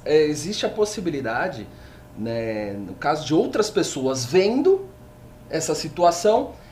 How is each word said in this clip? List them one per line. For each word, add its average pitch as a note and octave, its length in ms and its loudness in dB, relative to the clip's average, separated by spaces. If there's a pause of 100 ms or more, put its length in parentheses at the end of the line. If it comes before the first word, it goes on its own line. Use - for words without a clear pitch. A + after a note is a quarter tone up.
é, D3+ 180 6
existe D#3 420 -2
a G#3 40 0
possibilidade, D3+ 960 -4 (500)
né, A2 560 -4
no G2 220 -10
caso D3+ 300 -2
de D3 80 0
outras G#3 360 2
pessoas C3 560 -2
vendo A#3 640 2 (640)
essa - 240 -2
situação, F3 760 2 (200)